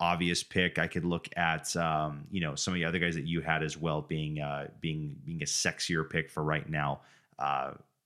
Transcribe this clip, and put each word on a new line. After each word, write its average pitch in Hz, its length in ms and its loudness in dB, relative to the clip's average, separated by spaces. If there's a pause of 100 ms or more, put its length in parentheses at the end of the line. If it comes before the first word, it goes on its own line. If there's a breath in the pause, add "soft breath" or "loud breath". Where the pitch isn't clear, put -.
obvious 87 420 4
pick. 90 340 2
I 80 100 2
could 82 180 -2
look 85 320 0
at, 82 400 0
um, 76 540 0
you 95 100 0
know, 76 140 0
some 90 180 0
of - 20 0
the 85 80 2
other 82 160 2
guys 85 160 2
that 76 100 -2
you 82 140 0
had 80 240 2
as 78 140 -4
well 78 240 0
being, 76 400 -2
uh, 71 260 -4 (140)
being, 78 340 -4 (100)
being 80 160 -6
a 73 40 -2
sexier 82 640 0
pick 82 200 0
for 80 140 -2
right 76 260 0
now. 71 300 0 (400 soft breath)
Uh, 67 320 0 (340)